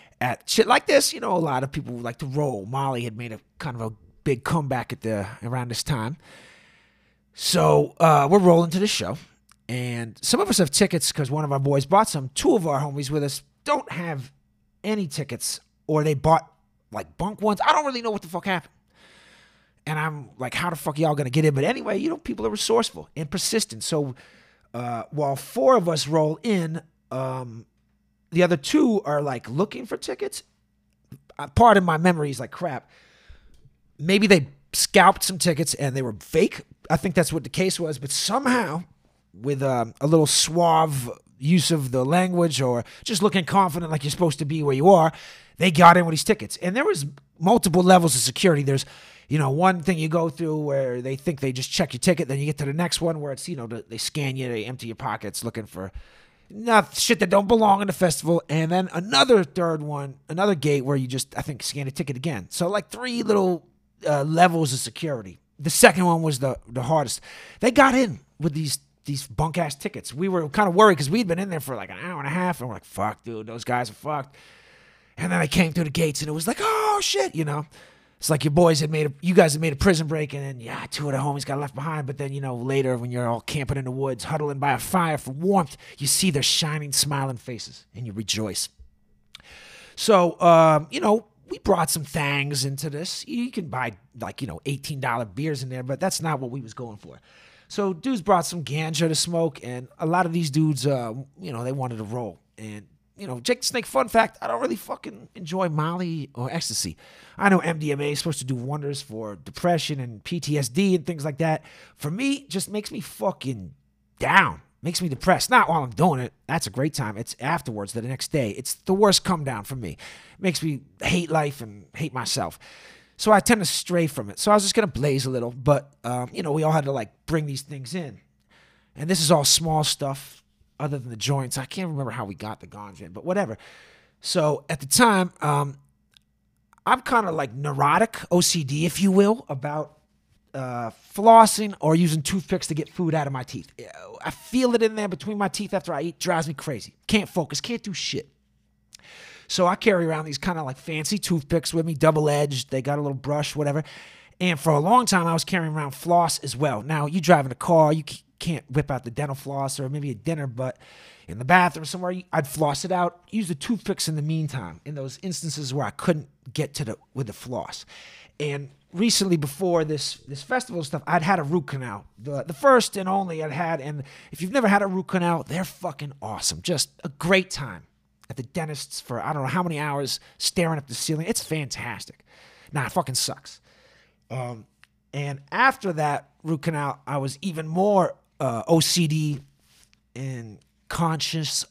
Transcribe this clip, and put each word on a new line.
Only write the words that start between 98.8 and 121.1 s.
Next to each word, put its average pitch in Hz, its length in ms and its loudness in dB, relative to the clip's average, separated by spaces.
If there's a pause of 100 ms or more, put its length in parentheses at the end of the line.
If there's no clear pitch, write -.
to 160 80 2
smoke, 165 480 0
and 123 260 -10 (100)
a 170 80 -2
lot 175 180 4
of 165 80 -4
these 165 180 0
dudes, 147 360 2
uh, 123 260 0 (260)
you 170 140 -12
know, 117 100 -6
they 127 100 -4
wanted 127 260 -6
to 110 60 -8
roll. 110 360 -8 (160)
And, 107 300 -16 (300)
you - 100 -14
know, 175 140 -8
Jake 247 200 -2
the - 60 -4
Snake, 240 200 -6
fun 262 220 -2
fact, 220 340 0
I 226 60 -6
don't 233 120 -4
really 247 160 -4
fucking - 580 -14
enjoy 185 340 -4
Molly 160 640 -4
or 123 160 -8
ecstasy. 113 460 -6 (420)
I 202 100 4
know 190 120 6
M 160 180 -2
D 151 140 -2
M 139 80 -4
A 143 100 -2
is 143 80 -4
supposed - 220 -4
to 127 40 -10
do 131 100 -4
wonders 139 480 -6
for 107 340 -10
depression 156 640 -2
and 117 240 -12
P 175 160 -6
T 147 180 -2
S 131 100 -2
D 185 260 2
and 165 120 0
things 160 180 -6
like 151 140 -6
that. 160 240 0 (340)
For 147 140 -6
me, 269 380 -2
just 180 200 -6
makes 208 220 -6
me 240 100 -10
fucking 131 760 -6 (440)
down. 139 440 2 (200)
Makes 160 180 -4
me 180 80 -2
depressed. 151 400 2
Not 233 200 6
while 160 140 2
I'm 123 80 -6
doing 143 300 2
it. 123 120 -8 (140)
That's 151 200 -2
a 104 40 -8
great 139 220 -2
time. 107 240 -6
It's 113 240 -10
afterwards, 120 540 -6
the 120 80 -6
next 127 280 -8
day. 127 200 0
It's - 240 -8
the - 180 -4
worst 196 320 4
come 170 180 -2
down 123 220 -8
for 135 120 -10
me. 95 200 -10 (420)
Makes 185 240 -2
me 151 200 -4 (180)
hate 175 300 0